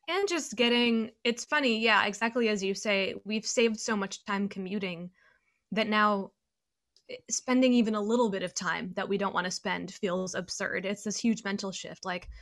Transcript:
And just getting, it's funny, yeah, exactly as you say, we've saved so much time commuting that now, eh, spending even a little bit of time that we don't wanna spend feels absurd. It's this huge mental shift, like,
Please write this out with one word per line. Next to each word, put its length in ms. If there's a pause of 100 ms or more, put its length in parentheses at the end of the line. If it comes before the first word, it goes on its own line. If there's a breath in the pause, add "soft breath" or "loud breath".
And 200
just 280
getting, 560 (120)
it's 220
funny, 340
yeah, 260
exactly 440
as 140
you 100
say, 420 (100)
we've 200
saved 340
so 160
much 300
time 240
commuting 640 (600)
that 180
now, 440 (760)
eh, 60 (160)
spending 420
even 220
a 60
little 280
bit 140
of 120
time 400
that 140
we 80
don't 160
wanna 180
spend 420
feels 420
absurd. 500
It's 180
this 160
huge 260
mental 280
shift, 320
like, 240 (120)